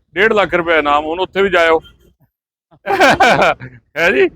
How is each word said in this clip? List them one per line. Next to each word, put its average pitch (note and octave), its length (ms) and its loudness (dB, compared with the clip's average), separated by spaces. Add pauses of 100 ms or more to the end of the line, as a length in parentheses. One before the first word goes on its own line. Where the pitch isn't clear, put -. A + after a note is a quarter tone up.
(140)
ਡੇਢ G3+ 180 0
ਲੱਖ F#3 220 0
ਰੁਪਏ E3+ 240 0
ਇਨਾਮ, D3 260 0
ਹੁਣ E3+ 160 -8
ਉੱਥੇ F#3 220 -4
ਵੀ G3 80 -2
ਜਾਇਓ। E3 300 2 (1040)
<laughs> F#3+ 960 0 (160)
ਹੈ E3+ 140 0
ਜੀ? C4+ 260 0